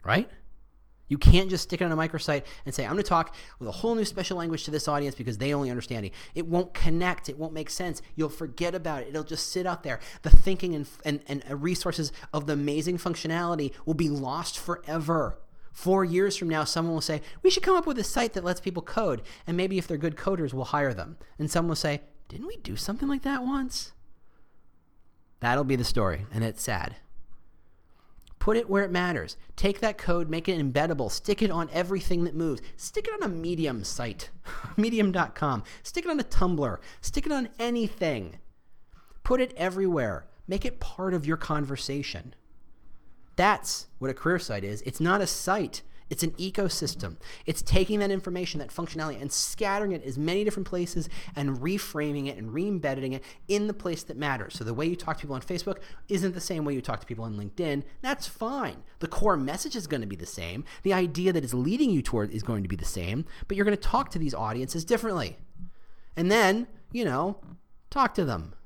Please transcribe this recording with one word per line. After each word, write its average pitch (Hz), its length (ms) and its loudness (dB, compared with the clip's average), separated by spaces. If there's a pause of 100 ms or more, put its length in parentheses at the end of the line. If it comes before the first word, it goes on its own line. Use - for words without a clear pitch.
Right? 139 260 2 (800)
You 147 80 0
can't 180 320 12
just 180 140 0
stick - 160 -4
it 185 60 2
on 165 80 0
a - 20 2
microsite 156 480 0 (220)
and 131 100 -4
say, 139 80 0
"I'm 113 80 -2
gonna 190 120 0
talk 165 300 2 (260)
with 117 100 -6
a - 20 -6
whole 226 240 0
new 220 80 2
special 185 340 -4
language 165 280 -4
to 156 60 -4
this 151 180 -2
audience 143 260 0
because 113 220 -6
they 135 160 0
only 143 160 0
understand 117 360 -6
it." 90 80 -8 (220)
It 165 120 -4
won't 175 260 0
connect. 170 560 4
It 139 80 -8
won't 156 160 -6
make 156 160 -6
sense. 175 320 -6 (140)
You'll 156 120 0
forget 160 480 -4
about 156 280 -4
it. - 40 -10
It'll 151 160 -6
just 151 260 -6
sit 180 160 -2
out 175 180 -2
there. 127 180 -4 (220)
The 165 60 0
thinking 185 460 12
and, 147 120 -4 (180)
and, 147 220 0
and 139 360 -4
resources 165 480 0 (220)
of 147 120 -2
the 156 80 0
amazing 147 440 0
functionality 165 760 -2 (140)
will 160 80 0
be 156 160 2
lost 143 500 -4
forever. 160 800 -2 (320)
Four 190 320 2
years 185 320 2
from 175 140 -2
now, 156 160 2
someone 165 300 0
will 160 60 0
say, - 200 -2 (200)
"We 370 100 8
should 381 120 2
come 381 140 6
up 339 100 2
with 262 120 0
a 208 40 -2
site 233 300 0
that 185 100 -4
lets 180 160 0
people 175 240 -6
code, 160 380 0 (240)
and 165 100 -2
maybe 190 220 0
if 175 100 -2
they're 170 80 -2
good 151 220 -2
coders, 165 360 0
we'll 131 120 -4
hire 143 280 0
them." 98 240 -8 (220)
And 147 100 -2
someone 170 200 2
will 160 80 0
say, 147 240 0 (260)
"Didn't 233 200 -10
we 440 100 -8
do - 180 -8
something 240 320 -2
like 277 140 0
that 269 240 -2
once?" 262 480 -4 (1500)
That'll 127 240 2
be 135 140 2
the 120 80 0
story, 98 480 2
and 110 100 0
it's 113 200 -4
sad. - 340 -4 (1400)
Put 214 160 4
it 233 140 0
where 196 140 4
it 190 80 -2
matters. 175 440 0 (200)
Take 196 240 2
that 214 180 0
code, 180 320 2
make 165 180 -2
it 180 120 0
embeddable, 139 520 0
stick - 300 0
it 208 100 4
on 165 220 -2
everything 180 500 0
that 160 120 -2
moves. 156 260 0 (160)
Stick - 300 -4
it 440 60 -4
on 415 100 -4
a 294 40 -2
Medium 160 560 -2
site, - 460 -6 (240)
<laughs> - 240 -6
medium 214 340 4
dot 175 240 0
com. 135 280 0 (200)
Stick - 220 -6
it 349 40 -2
on 311 100 0
a 247 40 -2
Tumblr. 147 540 4 (240)
Stick - 240 0
it 311 60 0
on 262 180 0 (100)
anything. 196 760 -2 (840)
Put 254 180 4
it 254 160 0
everywhere. 175 720 0 (200)
Make 185 180 -2
it - 140 -2
part 185 340 -2
of 160 120 -2
your 160 120 2
conversation. 139 1000 -4 (1000)
That's - 520 2 (120)
what 131 120 -2
a - 40 -6
career 175 240 0
site 104 240 -4
is. 104 200 -6
It's - 160 -8
not 180 200 4
a 185 80 0
site. - 540 -2 (280)
It's - 140 -2
an 165 80 0
ecosystem. 180 840 -2 (280)
It's - 160 -2
taking 190 380 4
that 202 120 0
information, 180 480 -4
that 139 100 -8
functionality, 156 520 -6
and 139 80 -8
scattering 202 600 -2
it 165 140 -6
as 131 120 -6
many 170 280 0
different 202 220 -2
places 170 420 -2 (260)
and 139 220 -2
reframing 147 720 -2
it 139 100 -8
and 110 160 -8
re-embedding 147 580 -2
it 131 120 -6 (260)
in 208 180 2
the 208 60 -2
place 180 300 -4
that - 120 -12
matters. 131 400 -2
So - 80 -8
the 113 100 -4
way 135 120 -2
you 170 100 0
talk 156 220 -4
to - 40 -8
people 143 140 -6
on 127 60 -6
Facebook 185 380 -4 (280)
isn't 190 260 0
the 175 60 -8
same 160 240 -4
way 147 100 0
you 131 80 -2
talk 117 200 -4
to - 40 -16
people 113 200 -8
on 107 100 -6
LinkedIn. 143 480 -4 (180)
That's 269 240 -4
fine. 226 580 -6 (160)
The 165 100 -4
core 202 260 6
message 147 400 -2
is 202 100 -4
gonna 135 220 -4
be 98 80 -6
the 82 100 -10
same. 90 380 -8 (200)
The 196 100 4
idea 180 400 2
that 160 100 2
is 120 100 -4
leading 202 360 2
you 160 120 4
toward 104 300 0
is 110 100 -4
going 104 220 -2
to 92 60 -4
be 95 80 0
the 82 80 -6
same, 101 400 -4 (220)
but 202 100 -2
you're 202 80 4
gonna 208 100 4
talk 240 360 2
to - 80 -2
these 151 140 0
audiences 120 520 -4
differently. 196 520 0 (800)
And 175 160 2
then, 220 360 6 (240)
you 240 120 -4
know, 170 380 -2 (480)
talk 269 260 2
to 190 80 2
them. 92 300 -4 (120)